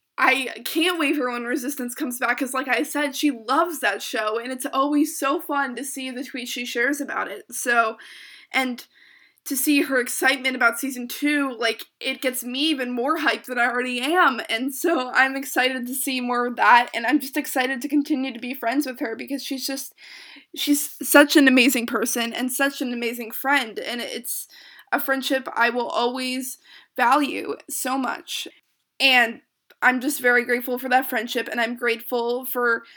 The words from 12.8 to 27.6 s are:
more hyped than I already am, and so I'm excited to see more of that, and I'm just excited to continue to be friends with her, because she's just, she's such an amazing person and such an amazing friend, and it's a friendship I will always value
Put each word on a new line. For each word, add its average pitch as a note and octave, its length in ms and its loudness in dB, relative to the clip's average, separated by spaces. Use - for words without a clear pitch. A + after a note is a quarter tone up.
more B3 280 0
hyped B3 260 0
than B3 140 -6
I A#3+ 80 4
already B3 340 -2
am, D4 480 4
and C4 260 -2
so C#4+ 360 0
I'm C4+ 260 4
excited C4 500 0
to B3 80 -6
see C4 240 -2
more A#3+ 280 0
of B3 100 -4
that, A#3+ 380 8
and A#3 100 -2
I'm C4+ 160 4
just - 160 -6
excited C4 460 -2
to D4 60 -6
continue C#4 440 0
to A3+ 60 -12
be B3 160 -8
friends C4+ 320 -2
with B3+ 140 -8
her, A3+ 140 -4
because B3 300 -6
she's C4 220 -6
just, C4+ 280 -8
she's - 400 0
such D4 300 8
an C#4+ 100 8
amazing B3 400 4
person A#3 460 -2
and B3 180 -4
such C#4 300 -2
an B3 140 -4
amazing A#3+ 380 -6
friend, C4 460 -2
and A#3+ 220 -6
it's - 480 -8
a E3+ 60 2
friendship C4+ 560 -2
I A#3 140 4
will A#3+ 200 -2
always B3+ 680 -2
value B3 600 2